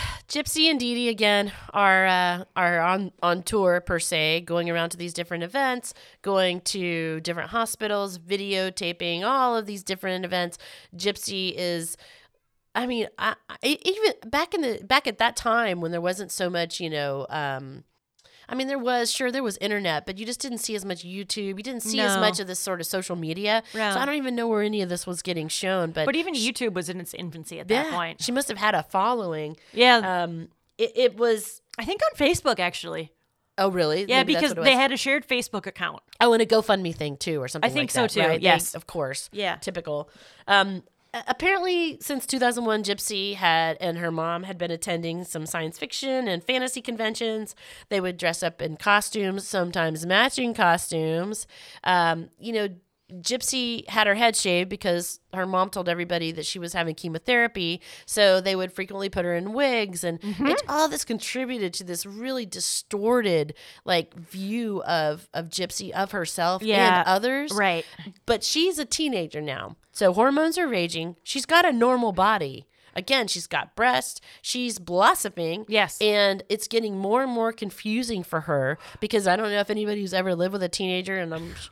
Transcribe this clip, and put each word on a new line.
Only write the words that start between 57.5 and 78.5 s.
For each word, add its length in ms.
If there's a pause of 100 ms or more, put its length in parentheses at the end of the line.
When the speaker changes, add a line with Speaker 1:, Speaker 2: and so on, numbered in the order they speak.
Speaker 1:
So 340
they 160
would 160
frequently 360
put 160
her 120
in 160
wigs. 500
And 180
Speaker 2:
Mm-hmm. 280
Speaker 1:
it, 200
all 200
this 160
contributed 680
to 100
this 220
really 400
distorted, 1080 (300)
like, 300
view 680
of, 500
of 140
Gypsy, 440
of 200
herself 500
Speaker 2:
Yeah. 380
Speaker 1:
and 60
others. 460
Speaker 2:
Right. 320 (420)
Speaker 1:
But 160
she's 360
a 80
teenager 560
now. 340 (160)
So 200
hormones 460
are 80
raging. 560
She's 240
got 180
a 80
normal 400
body. 540 (300)
Again, 300
she's 220
got 260
breasts. 460 (200)
She's 380
blossoming. 880
Speaker 2:
Yes. 320
Speaker 1:
And 480
it's 200
getting 280
more 280
and 80
more 200
confusing 720
for 200
her 360 (220)